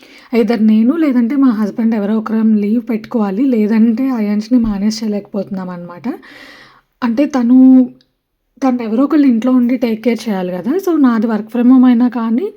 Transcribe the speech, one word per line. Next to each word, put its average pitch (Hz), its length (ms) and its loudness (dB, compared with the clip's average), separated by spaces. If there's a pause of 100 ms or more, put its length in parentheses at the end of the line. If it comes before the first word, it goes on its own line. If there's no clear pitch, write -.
(340)
either 226 280 0
నేను 220 340 2
లేదంటే 269 400 0
మా 269 140 2
హస్బెండ్ 220 460 -2
ఎవరో 208 220 -2
ఒకరం 220 380 0
లీవ్ 208 340 -2
పెట్టుకోవాలి, 220 560 -4
లేదంటే 226 640 0
అయాన్ష్ని 214 500 -2
మేనేజ్ 214 440 -2
చేయలేకపోతున్నాం 196 680 -6
అనమాట. 175 380 -12 (960)
అంటే 240 220 0
తను, 247 320 2 (1040)
తను 247 220 -2
ఎవరో 226 200 -2
ఒకళ్ళు 285 240 2
ఇంట్లో 240 240 0
ఉండి 247 260 2
టేక్ 220 260 -4
కేర్ 233 160 0
చేయాలి 190 320 -4
కదా. 180 200 -6
So 359 260 -2
నాది 233 300 2
work 214 180 -4
from 247 220 -2
home 254 180 6
అయినా 247 240 4
కానీ 233 460 -4